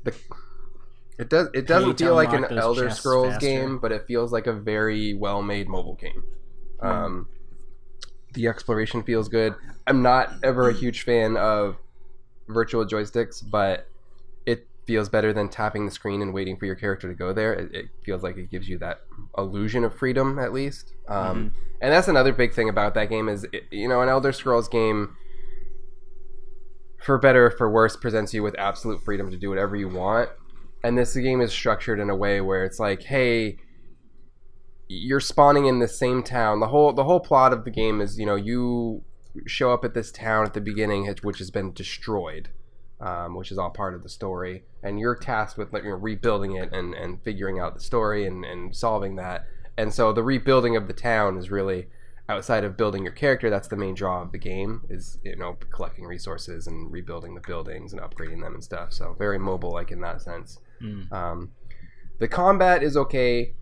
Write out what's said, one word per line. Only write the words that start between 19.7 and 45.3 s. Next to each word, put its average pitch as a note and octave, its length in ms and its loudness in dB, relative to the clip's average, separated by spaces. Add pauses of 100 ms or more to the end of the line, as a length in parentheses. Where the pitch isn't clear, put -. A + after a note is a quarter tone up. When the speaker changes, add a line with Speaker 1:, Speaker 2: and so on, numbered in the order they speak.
Speaker 1:
of A2 100 0
freedom, C3+ 440 2
at B2 140 -2
least. C#3 400 -6 (160)
Um, G#2 80 -2 (340)
Speaker 3:
Mm-hmm. - 80 2 (240)
Speaker 1:
and C3+ 100 4
that's F3 160 6
another C3+ 240 6
big A#2+ 200 4
thing A2+ 160 2
about G#2 260 2
that G#2+ 140 2
game A2 200 0
is, G#2 240 -4
it, - 180 -8
you G#2 180 -4
know, B2 140 4
an B2+ 60 4
Elder C3 240 4
Scrolls A#2 360 2
game, A2 480 2 (1900)
for C#3 140 6
better B2+ 280 10
or A#2 40 8
for A2+ 200 2
worse, A2 260 6
presents A2 380 -2
you G#2+ 80 0
with G#2 160 -2
absolute G2 460 -2
freedom G2 260 -2
to F2+ 60 -6
do F#2+ 120 -6
whatever G2 280 0
you G2 120 -2
want. G2 400 0 (540)
And A#2+ 160 2
this A#2+ 180 2
game B2+ 240 2
is A#2 120 2
structured A2 480 0
in G2+ 100 0
a G2 60 2
way G2+ 240 2
where F#2+ 240 0
it's F#2+ 160 -6
like, G2+ 240 0
"Hey, A#2 540 2 (1300)
you're A#2 320 0
spawning C#3+ 460 6
in B2+ 120 4
the A#2+ 100 2
same B2+ 340 0
town." A2 380 0
The A2 80 4
whole, D3 240 6
the C3+ 120 2
whole E3+ 160 6
plot C3 320 6
of A2+ 120 0
the A#2+ 60 -6
game G#2+ 300 2
is, G2+ 180 -2
you G#2+ 80 -2
know, G2+ 100 2
you A#2+ 680 -2 (420)
show B2 260 2
up B2 120 0
at G#2+ 100 -4
this A2+ 160 -4
town A2 340 0
at G#2+ 100 -2
the G#2+ 60 -4
beginning, G#2 460 -2
which, G2+ 160 -6
which G2+ 160 -4
has F#2 140 -10
been F#2+ 200 -4
destroyed, D#2+ 760 -6 (520)
um, F2 360 -6
which F#2 160 -10
is F#2+ 60 -4
all F2+ 120 -2
part F#2+ 240 -6
of F2 80 -12
the F2 60 -14
story, F#2 560 -8 (180)
and G2+ 160 -4
you're A#2+ 180 0
tasked A2 400 -4